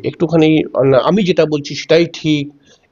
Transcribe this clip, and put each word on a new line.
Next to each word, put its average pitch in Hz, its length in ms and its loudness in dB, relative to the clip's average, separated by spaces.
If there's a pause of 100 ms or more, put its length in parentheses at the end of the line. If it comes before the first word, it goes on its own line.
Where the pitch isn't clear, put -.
একটুখানি 156 460 0 (580)
আমি 185 200 2
যেটা 165 180 2
বলছি 151 280 -6
সেটাই 165 320 0 (120)
ঠিক, 151 260 -2 (480)